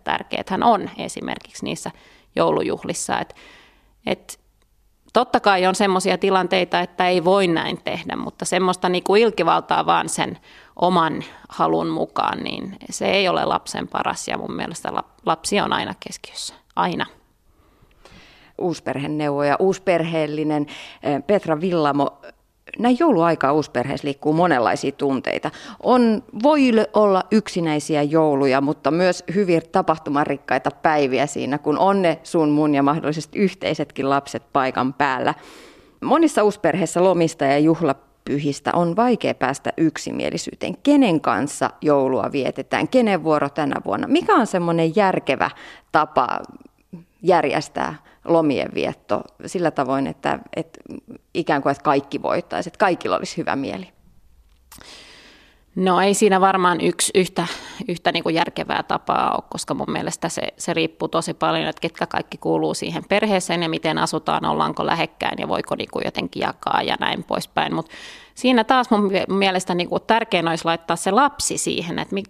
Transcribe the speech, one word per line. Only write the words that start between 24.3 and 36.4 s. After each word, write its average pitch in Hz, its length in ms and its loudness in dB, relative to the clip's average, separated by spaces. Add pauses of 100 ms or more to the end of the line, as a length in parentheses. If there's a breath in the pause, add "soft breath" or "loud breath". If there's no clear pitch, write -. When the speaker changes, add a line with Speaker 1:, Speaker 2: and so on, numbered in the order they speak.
Speaker 2:
monenlaisia 135 600 2
tunteita. - 580 -2 (320 loud breath)
On, 233 400 4 (200)
voi 277 300 4 (200)
olla 202 380 4
yksinäisiä 160 720 0
jouluja, 143 580 2
mutta 139 300 -2
myös 175 340 0 (100)
hyvin 180 280 2 (100)
tapahtumarikkaita 147 960 0
päiviä 143 560 2
siinä, 131 320 -4
kun 151 200 -2
on 196 240 4
ne 165 200 2
sun, 156 280 2
mun 147 240 2
ja 139 80 2
mahdollisesti 151 560 -2
yhteisetkin 151 720 -2
lapset 135 320 -2 (100)
paikan 131 400 0
päällä. 139 420 0 (640 loud breath)
Monissa 294 440 2